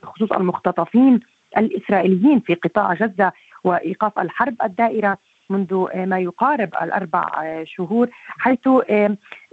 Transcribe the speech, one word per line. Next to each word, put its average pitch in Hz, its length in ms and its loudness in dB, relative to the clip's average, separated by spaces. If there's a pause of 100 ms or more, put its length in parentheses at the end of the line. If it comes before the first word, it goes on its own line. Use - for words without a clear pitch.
بخصوص - 280 -4
المختطفين 196 880 2 (380)
الإسرائيليين 202 840 2
في 185 140 -2
قطاع 180 400 -2
غزة 190 380 0 (320)
وإيقاف 185 560 -2
الحرب 226 440 -2
الدائرة 208 540 -2 (320)
منذ، 190 440 -2
آه، 185 120 -4
ما 190 140 -2
يقارب 202 500 -2 (120)
الأربع، 170 500 -4 (120)
آه، 160 200 -8
شهور، 208 460 -2 (180)
حيث، - 400 -2
آه، 208 500 2 (360)